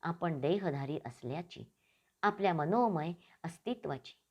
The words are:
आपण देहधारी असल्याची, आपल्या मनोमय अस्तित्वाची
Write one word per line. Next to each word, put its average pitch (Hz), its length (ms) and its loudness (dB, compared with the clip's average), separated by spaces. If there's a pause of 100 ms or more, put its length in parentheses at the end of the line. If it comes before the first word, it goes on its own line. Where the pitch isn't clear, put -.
आपण 170 360 -2
देहधारी 147 640 0
असल्याची, 127 580 -8 (580)
आपल्या 196 320 4
मनोमय 170 600 2 (300)
अस्तित्वाची 165 760 -6 (120)